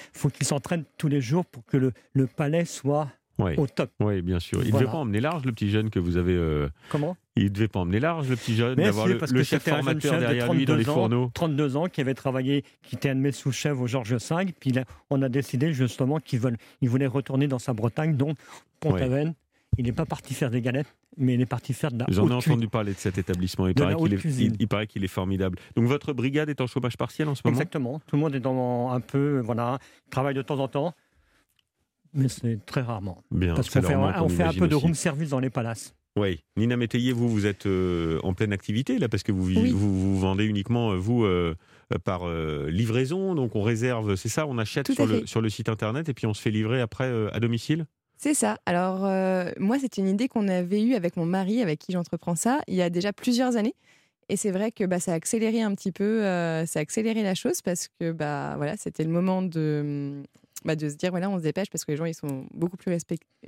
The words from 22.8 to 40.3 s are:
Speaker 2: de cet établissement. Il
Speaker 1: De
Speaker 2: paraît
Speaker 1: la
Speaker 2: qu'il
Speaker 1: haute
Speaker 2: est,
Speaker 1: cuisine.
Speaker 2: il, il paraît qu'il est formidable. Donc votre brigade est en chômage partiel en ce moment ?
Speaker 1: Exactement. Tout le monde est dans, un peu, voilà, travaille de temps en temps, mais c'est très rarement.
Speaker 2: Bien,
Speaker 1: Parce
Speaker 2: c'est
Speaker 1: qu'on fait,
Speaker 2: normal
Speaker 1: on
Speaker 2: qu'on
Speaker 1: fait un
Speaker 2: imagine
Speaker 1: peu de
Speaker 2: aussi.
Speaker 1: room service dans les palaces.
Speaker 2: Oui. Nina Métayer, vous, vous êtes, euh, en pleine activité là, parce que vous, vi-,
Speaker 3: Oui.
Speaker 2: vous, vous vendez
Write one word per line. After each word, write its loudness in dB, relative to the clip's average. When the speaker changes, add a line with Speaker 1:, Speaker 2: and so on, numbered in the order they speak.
Speaker 2:
de -10
cet -2
établissement. 0
Il 2
Speaker 1:
De 2
Speaker 2:
paraît 4
Speaker 1:
la 0
Speaker 2:
qu'il 2
Speaker 1:
haute 2
Speaker 2:
est, 2
Speaker 1:
cuisine. 2
Speaker 2:
il, -4
il 4
paraît -2
qu'il -4
est 0
formidable. -2
Donc 4
votre 0
brigade 0
est -4
en 0
chômage -4
partiel -4
en -2
ce -10
moment ? 4
Speaker 1:
Exactement. -2
Tout -2
le 4
monde 0
est -4
dans, 0
un 0
peu, 0
voilà, -2
travaille -2
de -2
temps -4
en -2
temps, -4
mais 2
c'est -4
très -4
rarement. -6
Speaker 2:
Bien, 2
Speaker 1:
Parce 0
Speaker 2:
c'est 4
Speaker 1:
qu'on 4
fait, 4
Speaker 2:
normal 2
Speaker 1:
on 0
Speaker 2:
qu'on 4
Speaker 1:
fait 2
un 4
Speaker 2:
imagine 0
Speaker 1:
peu 6
de 2
Speaker 2:
aussi. 2
Speaker 1:
room 2
service -2
dans 0
les 0
palaces. -6
Speaker 2:
Oui. 0
Nina 2
Métayer, 0
vous, 2
vous 2
êtes, -2
euh, 2
en 0
pleine 0
activité -2
là, 0
parce -2
que -2
vous, 0
vi-, 2
Speaker 3:
Oui. 4
Speaker 2:
vous, 2
vous 2
vendez 0